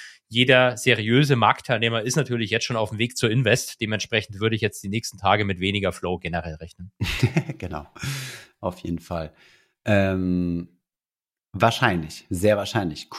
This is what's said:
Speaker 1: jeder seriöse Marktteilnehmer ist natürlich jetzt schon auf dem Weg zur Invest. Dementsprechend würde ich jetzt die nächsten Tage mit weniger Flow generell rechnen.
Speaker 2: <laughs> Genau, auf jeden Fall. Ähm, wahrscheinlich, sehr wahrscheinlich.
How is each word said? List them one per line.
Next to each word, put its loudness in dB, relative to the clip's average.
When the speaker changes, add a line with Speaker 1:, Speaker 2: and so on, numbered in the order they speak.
Speaker 1:
jeder 4
seriöse 4
Marktteilnehmer 2
ist -4
natürlich -2
jetzt 0
schon -4
auf -2
dem -6
Weg -2
zur 2
Invest. 0
Dementsprechend -4
würde 2
ich -6
jetzt -4
die -8
nächsten -6
Tage 2
mit -4
weniger 0
Flow -6
generell -6
rechnen. -16
Speaker 2:
<laughs> -2
Genau, -10
auf -6
jeden -6
Fall. -8
Ähm, 0
wahrscheinlich, 0
sehr 4
wahrscheinlich. -4